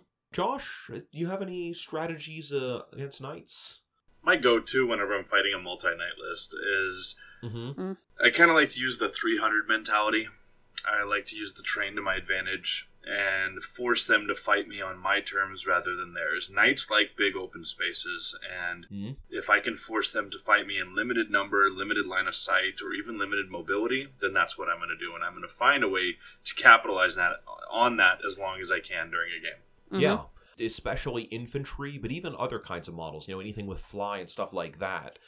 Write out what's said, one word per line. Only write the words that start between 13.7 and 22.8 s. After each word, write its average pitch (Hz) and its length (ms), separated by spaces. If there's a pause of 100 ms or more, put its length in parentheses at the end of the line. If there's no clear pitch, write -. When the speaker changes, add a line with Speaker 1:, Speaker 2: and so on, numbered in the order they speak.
Speaker 2:
them 107 220
to 101 60
fight 101 340
me 98 140
on 92 160
my 98 240
terms 95 440
rather 90 300
than 87 160
theirs. 87 380
Knights 104 400
like 107 260
big 98 180
open 92 300
spaces, 87 760 (320)
and 87 220
Speaker 1:
Mm-hmm. 101 200 (180)
Speaker 2:
if - 180
I 104 120
can 117 140
force - 380
them 101 180
to 98 80
fight 101 280
me 95 120
in 92 160
limited 117 360
number, 101 400
limited 98 360
line 92 200
of 90 80
sight, 95 500